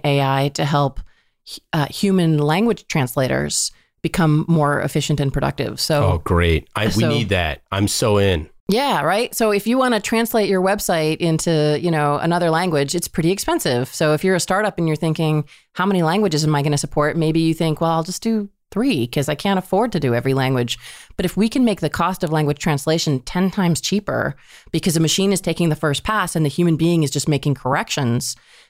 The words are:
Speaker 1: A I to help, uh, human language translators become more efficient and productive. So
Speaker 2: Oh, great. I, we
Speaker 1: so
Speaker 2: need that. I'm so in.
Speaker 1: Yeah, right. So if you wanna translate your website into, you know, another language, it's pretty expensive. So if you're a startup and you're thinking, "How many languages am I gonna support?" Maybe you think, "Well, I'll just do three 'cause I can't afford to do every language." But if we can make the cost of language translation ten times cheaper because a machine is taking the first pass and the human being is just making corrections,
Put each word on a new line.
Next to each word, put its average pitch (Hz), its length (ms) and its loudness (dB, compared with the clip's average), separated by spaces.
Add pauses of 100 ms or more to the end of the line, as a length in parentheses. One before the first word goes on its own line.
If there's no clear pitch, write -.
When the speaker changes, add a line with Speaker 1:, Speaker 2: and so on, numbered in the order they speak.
Speaker 1:
A 139 160 2
I 135 320 0
to 160 100 -2
help, 143 380 0 (720)
uh, 156 140 0
human 175 500 2
language 165 500 0
translators 135 840 -2 (320)
become 160 440 2
more 147 340 2
efficient 143 380 -2
and 139 140 -2
productive. 135 480 -4
So 123 320 2
Speaker 2:
Oh, 85 60 0
great. 85 560 0
I, 107 100 -2
we 104 60 0
Speaker 1:
so 107 180 2
Speaker 2:
need 113 200 0
that. 87 420 -2
I'm 98 180 0
so 104 300 2
in. 92 280 2 (220)
Speaker 1:
Yeah, 220 320 0
right. 190 340 -2
So 220 160 2
if 202 160 0
you 240 100 2
wanna 247 220 2
translate 226 480 0
your 185 140 2
website 180 560 0
into, 156 640 2
you 170 100 0
know, 147 240 0
another 170 340 0
language, 160 460 0
it's 175 140 -4
pretty 165 200 0
expensive. 175 640 -2
So 156 200 0
if 151 100 -2
you're 190 120 2
a 170 40 2
startup 202 380 -2
and 165 100 0
you're 156 80 0
thinking, 156 480 0 (300)
"How 180 120 -2
many 190 160 2
languages 160 440 0
am 151 100 2
I 143 60 0
gonna 147 160 0
support?" 151 400 -2
Maybe 160 240 2
you 160 120 2
think, 160 280 -2
"Well, 165 100 0
I'll 165 120 0
just 180 200 -10
do 220 240 -2 (240)
three 202 340 0
'cause 139 220 -2
I 151 80 -2
can't 196 240 0
afford 208 320 0
to 170 80 -2
do 127 160 0
every 123 180 0
language." 131 460 0 (380)
But 180 80 -2
if 175 100 -2
we 220 140 2
can 262 160 2
make 214 160 0
the 156 80 0
cost 180 340 -2
of 151 80 0
language 151 260 2
translation 156 600 0
ten 180 320 -2
times 170 300 2
cheaper 143 560 -2 (340)
because 160 240 0
a 165 60 2
machine 190 320 2
is 180 80 -2
taking 170 260 0
the 151 80 2
first 143 300 -2
pass 208 280 -2
and 160 120 2
the 143 40 2
human 170 280 2
being 165 260 2
is 139 80 -2
just - 160 -4
making 143 280 0
corrections, 131 840 -2 (320)